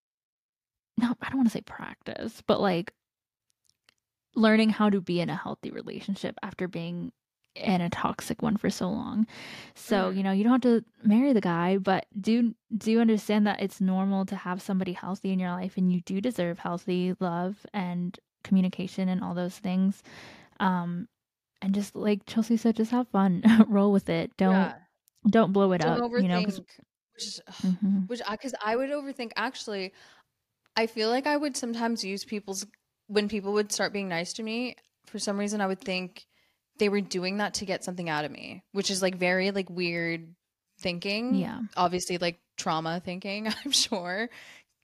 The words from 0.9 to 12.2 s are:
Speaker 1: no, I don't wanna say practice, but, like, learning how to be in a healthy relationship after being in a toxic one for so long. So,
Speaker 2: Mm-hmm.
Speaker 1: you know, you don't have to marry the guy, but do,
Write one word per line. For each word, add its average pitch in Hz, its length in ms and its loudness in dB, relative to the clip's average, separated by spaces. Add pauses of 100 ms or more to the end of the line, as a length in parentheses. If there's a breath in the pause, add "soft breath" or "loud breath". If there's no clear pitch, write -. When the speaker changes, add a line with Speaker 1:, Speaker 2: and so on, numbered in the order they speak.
Speaker 1:
no, 240 220 0
I - 80 -8
don't 269 100 -4
wanna 240 100 4
say - 120 -8
practice, - 880 -12
but, - 140 2
like, 180 320 0 (1400)
learning 220 340 6
how 214 200 4
to 196 120 2
be 175 200 -2
in 160 80 -2
a 147 60 -4
healthy - 360 -10
relationship - 720 -8
after 190 240 -6
being 170 440 -8 (440)
in 185 260 2
a 170 80 0
toxic - 520 -4
one 208 160 0
for - 120 0
so 185 200 -2
long. - 380 -2 (480 loud breath)
So, 185 340 0
Speaker 2:
Mm-hmm. - 20 -4
Speaker 1:
you 190 120 -2
know, 190 80 0
you 196 120 2
don't 233 100 6
have 254 80 4
to 233 240 4 (180)
marry 240 300 6
the 208 80 4
guy, 175 360 2
but 190 280 0 (140)
do, 226 360 2 (220)